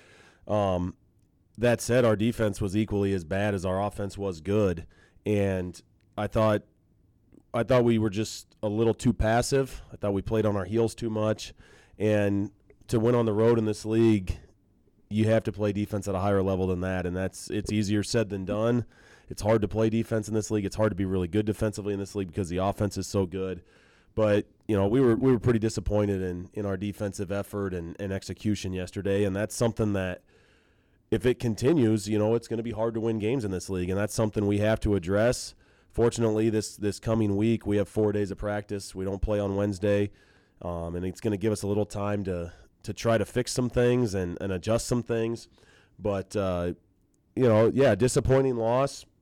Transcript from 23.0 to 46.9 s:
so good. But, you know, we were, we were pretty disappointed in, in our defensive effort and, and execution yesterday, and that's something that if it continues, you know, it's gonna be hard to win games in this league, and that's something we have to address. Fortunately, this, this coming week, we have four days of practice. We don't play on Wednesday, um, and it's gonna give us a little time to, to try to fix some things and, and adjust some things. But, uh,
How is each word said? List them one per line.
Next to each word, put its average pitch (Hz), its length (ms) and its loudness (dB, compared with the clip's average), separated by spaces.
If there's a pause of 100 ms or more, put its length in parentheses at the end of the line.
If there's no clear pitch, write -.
so 101 180 0
good. 92 380 -6 (520)
But, 104 320 4 (220)
you 107 80 2
know, 98 120 4
we 123 120 4
were, 117 160 6
we 131 160 4
were 120 60 4
pretty 117 200 2
disappointed 104 600 0
in, 92 320 -6
in 104 140 -6
our 98 100 -2
defensive 101 560 -6
effort 98 400 -4
and, 85 260 -8
and 95 140 -6
execution 98 640 -4
yesterday, 98 500 -2
and 95 100 0
that's 107 200 -4
something 110 400 0
that 92 280 -4 (880)
if - 140 0
it 123 140 2
continues, 113 720 2
you 107 100 2
know, 107 160 2
it's 117 140 -2
gonna 113 140 -4
be 113 100 -6
hard 113 220 -2
to 113 60 -4
win 113 180 0
games 110 260 0
in 101 60 -2
this 92 180 -4
league, 90 220 -2
and 92 80 0
that's 104 160 -2
something 107 320 0
we 101 120 2
have 107 220 2
to 104 140 0
address. 101 600 0 (360)
Fortunately, 113 580 2
this, 107 280 -2
this 101 220 -4
coming 110 380 0
week, 110 300 0
we 104 100 2
have 101 120 0
four 107 240 2
days 104 180 -2
of 98 80 -10
practice. 104 560 -6
We 95 100 -6
don't 95 160 -4
play 104 180 0
on 98 180 0
Wednesday, 101 540 2 (520)
um, 85 320 -6
and 87 100 -4
it's 92 160 -6
gonna 104 160 0
give 107 160 0
us 101 100 -4
a 101 40 -4
little 101 200 0
time 101 380 -4
to, 87 280 -6 (300)
to 107 100 -10
try 113 240 0
to 104 80 0
fix - 280 -4
some 123 180 -2
things 123 440 2
and, 90 260 -4
and 95 120 -4
adjust 110 340 -2
some 123 160 -2
things. 113 460 -4 (500)
But, 98 360 -4
uh, 90 380 0 (640)